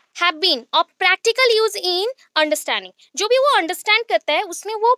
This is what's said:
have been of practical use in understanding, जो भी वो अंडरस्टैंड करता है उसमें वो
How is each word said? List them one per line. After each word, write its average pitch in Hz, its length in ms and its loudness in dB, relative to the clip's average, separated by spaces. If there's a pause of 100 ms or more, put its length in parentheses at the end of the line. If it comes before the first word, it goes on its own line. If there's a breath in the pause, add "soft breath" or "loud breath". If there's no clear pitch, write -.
(220)
have 349 140 2
been 302 280 0 (120)
of 330 80 4 (180)
practical 440 600 2
use 403 200 -4
in 359 220 -2 (360 soft breath)
understanding, 240 500 -4 (240 soft breath)
जो 403 120 -4
भी 494 100 4
वो 523 180 4
अंडरस्टैंड 415 480 -2
करता 330 280 -2
है 330 100 0
उसमें 392 320 -8
वो 453 240 2